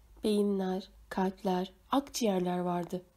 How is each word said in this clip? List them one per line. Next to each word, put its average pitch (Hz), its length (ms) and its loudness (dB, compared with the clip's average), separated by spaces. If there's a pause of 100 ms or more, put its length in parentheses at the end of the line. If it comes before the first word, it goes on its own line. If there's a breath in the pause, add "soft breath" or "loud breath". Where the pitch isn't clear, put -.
(240 soft breath)
Beyinler, 202 680 0 (200)
kalpler, 190 640 0 (180)
akciğerler 190 680 0
vardı. 175 420 -4 (160)